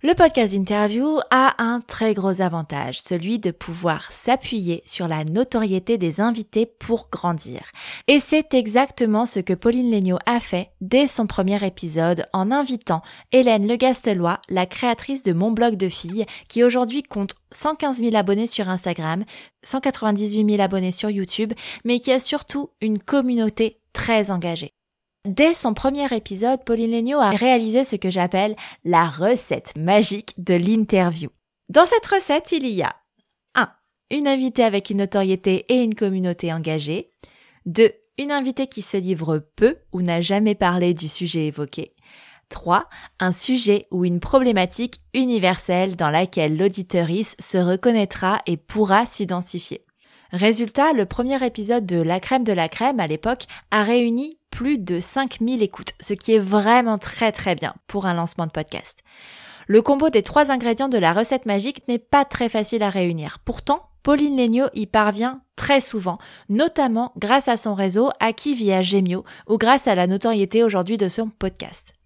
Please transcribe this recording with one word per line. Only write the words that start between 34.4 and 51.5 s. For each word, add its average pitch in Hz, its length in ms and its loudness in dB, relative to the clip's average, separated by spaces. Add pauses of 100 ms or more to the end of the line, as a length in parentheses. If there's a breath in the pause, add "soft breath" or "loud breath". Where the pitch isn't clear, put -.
avec 202 260 0
une 202 60 -2
notoriété 190 720 0
et 254 120 4
une 226 140 0
communauté 185 580 -2
engagée. 156 540 -4 (600 soft breath)
Deux, 208 260 4 (260)
une 285 140 -6
invitée 269 340 -2
qui 220 160 -12
se - 140 -8
livre 165 420 -2 (160)
peu 170 220 4 (160)
ou 180 100 -2
n'a 170 180 0
jamais 202 360 0
parlé 180 360 2
du 156 140 -4
sujet 160 400 -4
évoqué. 147 460 -8 (560 soft breath)
Trois, 190 400 -2 (320 loud breath)
un 185 100 0
sujet 208 600 0
ou 180 120 0
une 175 140 0
problématique 240 800 0 (180)
universelle 190 800 0
dans 170 160 -2
laquelle 156 460 0
l'auditorice 180 840 -2
se - 200 -2
reconnaîtra 196 880 0
et 170 100 -2
pourra 208 500 2
s'identifier. 180 800 -6 (480 soft breath)
Résultat, 226 600 2
le 214 140 2
premier 254 400 -2
épisode 226 400 -2